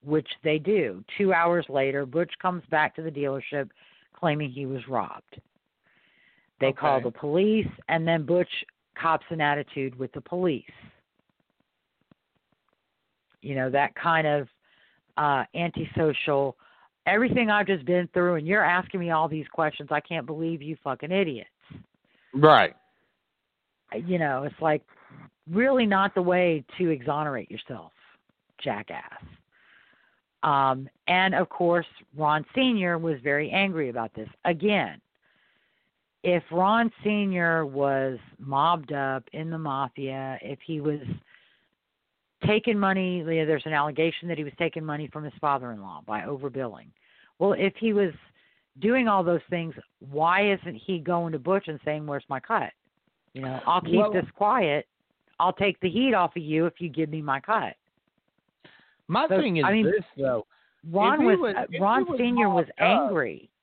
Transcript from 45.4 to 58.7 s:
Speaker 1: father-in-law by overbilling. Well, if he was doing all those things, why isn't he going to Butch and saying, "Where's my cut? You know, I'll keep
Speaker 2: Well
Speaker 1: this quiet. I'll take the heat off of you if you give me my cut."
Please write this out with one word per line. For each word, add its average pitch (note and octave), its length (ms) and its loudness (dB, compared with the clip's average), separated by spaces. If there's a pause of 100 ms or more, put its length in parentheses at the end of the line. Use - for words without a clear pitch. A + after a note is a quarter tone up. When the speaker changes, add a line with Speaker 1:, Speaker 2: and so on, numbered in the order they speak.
Speaker 1:
father-in-law A2+ 680 -4
by G#2+ 160 -6
overbilling. C3 680 -8 (500)
Well, G3 160 4
if G3 220 0
he A3+ 160 0
was G3+ 220 2 (640)
doing A#3 300 2
all G3 140 2
those E3+ 280 2
things, E3 240 -6 (240)
why E3+ 540 2
isn't F3 220 -6
he F3+ 240 -6
going E3+ 340 -2
to D#3 60 -4
Butch F#3 300 0
and D3+ 160 -8
saying, D3+ 220 -4
"Where's C#3+ 220 -8
my C3+ 120 -6
cut? F#3 320 -2 (640)
You C3 80 -10
know, C3 240 -8
I'll F3 140 2
keep E3+ 160 0
Speaker 2:
Well G#3 160 4
Speaker 1:
this E3 220 -2
quiet. G3+ 540 0 (520)
I'll F3+ 120 2
take G3 280 -2
the F#3 100 0
heat A#3+ 240 2
off F3+ 220 2
of F3 60 -6
you D#3 240 2
if E3 140 -4
you F3 80 -6
give D#3 200 -4
me D#3 140 -6
my C#3 180 -2
cut." B2 360 -2 (1300)